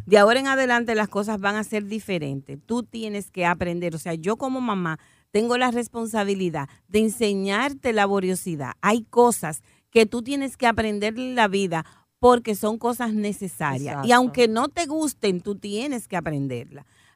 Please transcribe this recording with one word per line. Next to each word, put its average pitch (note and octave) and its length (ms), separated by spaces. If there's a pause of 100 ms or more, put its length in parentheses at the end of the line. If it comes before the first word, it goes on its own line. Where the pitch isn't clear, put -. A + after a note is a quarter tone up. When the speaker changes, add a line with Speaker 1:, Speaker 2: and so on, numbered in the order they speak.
Speaker 1:
de G3 120
ahora A3+ 220
en C4+ 80
adelante A#3+ 480
las G#3+ 120
cosas G#3 320
van G3+ 140
a G#3+ 80
ser G#3 220
diferentes. D3+ 840
Tú A#3+ 160
tienes G#3+ 480
que F3+ 160
aprender". F3 480
O E3 40
sea, E3 160
yo E3+ 220
como C4 240
mamá F#3 380 (320)
tengo A#3 280
la B3+ 120
responsabilidad G3+ 960 (200)
de G3 120
enseñarte A3 920
laboriosidad. F#3 800 (100)
Hay A3 220
cosas A#3+ 580 (280)
que A3+ 160
tú A#3 160
tienes C4+ 340
que B3 100
aprender A3 500
en B3+ 200
la A#3 100
vida F#3 380 (340)
porque A#3+ 380
son G#3+ 220
cosas A#3 360
necesarias. E3+ 800
Y C#3+ 160
Speaker 2:
Exacto. A#3+ 40
Speaker 1:
aunque B3 340
no A3+ 200
te E4+ 180
gusten, C4+ 540
tú G3+ 160
tienes A3 520
que F#3+ 80
aprenderla. C#3 680 (300)